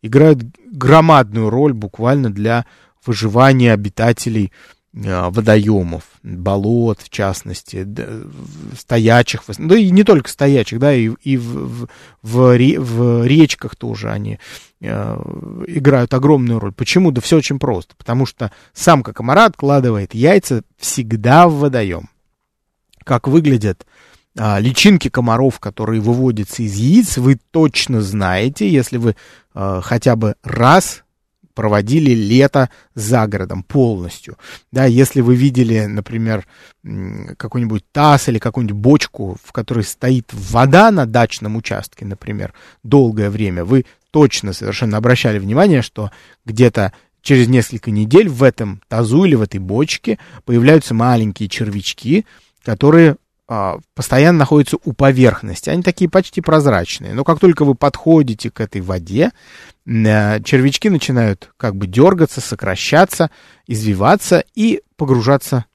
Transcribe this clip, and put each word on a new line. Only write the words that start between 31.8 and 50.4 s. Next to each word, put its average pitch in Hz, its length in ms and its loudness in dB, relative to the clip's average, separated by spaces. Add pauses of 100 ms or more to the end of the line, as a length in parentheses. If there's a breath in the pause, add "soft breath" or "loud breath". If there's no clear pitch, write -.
лето 123 580 2 (260 soft breath)
за 110 320 0
городом 95 360 -8
полностью. 107 760 -4 (360 loud breath)
Да, 131 120 2
если 127 360 2
вы 120 140 4
видели, 120 500 0
например, 107 600 -6 (380 soft breath)
м, 101 540 -12
какой-нибудь 110 560 -6
таз 147 340 2
или 117 120 -2
какую-нибудь 110 360 -4
бочку, 104 640 0
в - 120 -20
которой 117 320 -6
стоит 127 480 -2
вода 139 580 4
на 160 140 0
дачном 110 500 -2
участке, 104 500 -10
например, 104 480 -10 (300 soft breath)
долгое 110 460 2
время, 98 340 -4
вы 123 220 0 (260 soft breath)
точно 131 400 0
совершенно 107 460 -6
обращали 117 400 0
внимание, 127 440 2
что 104 300 -10 (320 soft breath)
где-то 113 480 0 (300 soft breath)
через 127 260 2
несколько 120 420 -2
недель 110 380 4
в 131 160 -2
этом 104 460 -2
тазу 117 340 0
или 160 120 4
в 110 60 0
этой 101 180 -6
бочке 123 600 -4 (240 loud breath)